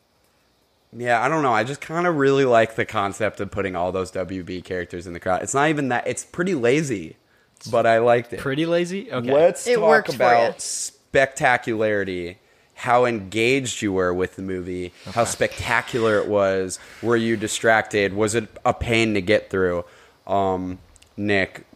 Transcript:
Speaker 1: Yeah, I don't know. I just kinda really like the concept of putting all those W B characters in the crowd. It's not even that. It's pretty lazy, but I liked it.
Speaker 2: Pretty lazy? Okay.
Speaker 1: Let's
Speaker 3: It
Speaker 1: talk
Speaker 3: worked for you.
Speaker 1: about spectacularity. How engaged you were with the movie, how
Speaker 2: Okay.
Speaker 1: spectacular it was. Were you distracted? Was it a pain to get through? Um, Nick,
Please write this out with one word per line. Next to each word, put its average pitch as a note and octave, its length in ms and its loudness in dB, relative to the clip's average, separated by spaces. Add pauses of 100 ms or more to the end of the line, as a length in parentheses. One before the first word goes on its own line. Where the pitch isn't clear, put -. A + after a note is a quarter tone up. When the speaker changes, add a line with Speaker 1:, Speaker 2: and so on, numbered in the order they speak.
(960)
Speaker 1:
Yeah, A#2+ 280 0
I B2+ 60 2
don't D#3+ 140 0
know. B2+ 100 2
I A2 100 2
just C3+ 180 -8
kinda F3 300 -2
really C#3 340 4
like A2+ 300 4
the A2 100 -2
concept G2+ 540 -4
of G2+ 120 -8
putting G2 240 -4
all F2+ 180 -2
those F#2 180 -4
W F#2 320 -6
B F2 180 -10
characters F2+ 460 -8
in F2 60 -10
the E2+ 60 -12
crowd. F2+ 240 -2
It's - 100 -8
not C#3+ 160 2
even D3 200 -2
that. A#2+ 180 -4
It's B2 180 -6
pretty F3+ 300 -4
lazy, A#2+ 600 0 (540)
but A2+ 160 2
I A2+ 140 6
liked A#2+ 340 2
it. F#2+ 60 -8
Speaker 2:
Pretty C#3+ 260 -4
lazy? F3 460 -2
Okay. B2+ 200 -4
Speaker 1:
Let's E3 360 4
Speaker 3:
It A#3+ 80 2
Speaker 1:
talk - 120 2
Speaker 3:
worked A3 200 4
for B2+ 160 -2
you. B2 60 6
Speaker 1:
about A#2 320 2
spectacularity. G#2+ 1800 -2 (380)
How B2 300 2
engaged A#2 800 0
you G2+ 100 0
were F#2 200 2
with F#2 240 -2
the G2 40 -10
movie, F#2 500 -6 (220)
how A#2 80 2
Speaker 2:
Okay. A2+ 100 0
Speaker 1:
spectacular A2+ 840 0
it F#2+ 100 -2
was. F#2+ 520 0 (240)
Were A#2 120 2
you A2+ 220 0
distracted? G#2 800 2
Was G#2+ 180 0
it A2+ 140 -2 (180)
a A#2+ 80 2
pain A2+ 400 0
to G2+ 80 0
get G#2 300 0
through? F2+ 340 0 (400)
Um, F#2 540 -2 (360)
Nick, G2+ 500 -2 (100)